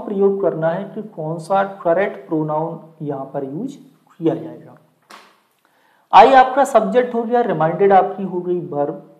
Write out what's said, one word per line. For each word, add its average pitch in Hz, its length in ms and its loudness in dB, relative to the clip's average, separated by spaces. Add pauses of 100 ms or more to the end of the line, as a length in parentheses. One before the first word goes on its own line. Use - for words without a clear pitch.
प्रयोग 196 360 0
करना 160 260 -2
है 185 160 -4
कि 214 180 -14
कौन 160 360 -10
सा 196 260 -2
correct 196 640 -2
pronoun 156 520 -4 (220)
यहाँ 135 220 -8
पर 135 200 -8
यूज़ 165 320 -10 (420)
किया 160 160 0
जाएगा। - 420 -14 (1400)
I 247 200 10
आपका 254 300 4
subject 233 500 0
हो 233 80 -2
गया, 240 180 0
reminded 180 520 0
आपकी 190 300 2
हो 175 180 -6
गई 180 200 -4
verb, 143 600 -6